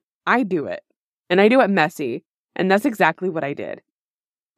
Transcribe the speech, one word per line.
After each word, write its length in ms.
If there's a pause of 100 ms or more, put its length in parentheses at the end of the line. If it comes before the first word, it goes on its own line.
(260)
I 180
do 240
it. 140 (480)
And 120
I 80
do 100
it 100
messy. 540 (300)
And 160
that's 140
exactly 460
what 160
I 80
did. 280 (760)